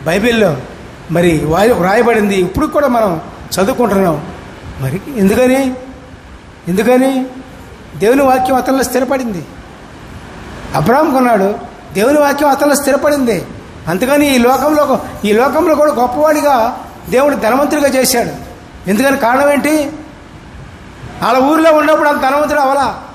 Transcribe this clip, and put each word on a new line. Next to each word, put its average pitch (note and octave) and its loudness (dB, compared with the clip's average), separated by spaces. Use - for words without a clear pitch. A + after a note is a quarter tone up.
బైబిల్లో G3 0
మరి E3 2
వాయి-, F#3+ 2
వ్రాయబడింది, G#3 2
ఇప్పుడు G3 -2
కూడా D4 0
మనం G#3+ 0
చదువుకుంటున్నాం. F#3+ 0
మరి C3+ -4
ఎందుకని? B3+ 2
ఎందుకని? B3+ 2
దేవుని A3 2
వాక్యం B3+ 2
అతనిలో B3+ 0
స్థిరపడింది. B3 -2
అబ్రాహాం C4 2
కొన్నాడు, A3 2
దేవుని C4+ 2
వాక్యం C#4+ 2
అతనిలో C#4 2
స్థిరపడింది. C#4 0
అందుకని C4+ 2
ఈ - 4
లోకంలో, C4 2
ఈ G#3 2
లోకంలో C#4+ 2
కూడా D4 2
గొప్పవాడిగా C4 2
దేవుడు C4 2
ధనవంతుడిగా C4+ 0
చేశాడు. A#3+ 0
ఎందుకని? C4 2
కారణం C4+ 2
ఏంటి? D4 0
వాళ్ళ A#3 2
ఊర్లో D#4 4
ఉన్నప్పుడు D4+ 2
అంత C#4+ 0
ధనవంతుడు D4 0
అవలా. C4+ 0